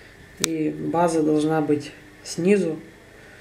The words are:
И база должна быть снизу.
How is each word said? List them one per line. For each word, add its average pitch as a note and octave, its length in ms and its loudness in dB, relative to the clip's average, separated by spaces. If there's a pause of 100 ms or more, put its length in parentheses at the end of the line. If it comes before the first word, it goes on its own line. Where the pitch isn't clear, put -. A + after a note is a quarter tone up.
(400)
И D#3+ 300 -2
база D#3 540 0
должна D3+ 360 2
быть D3 320 -2 (320)
снизу. F3 560 0 (600)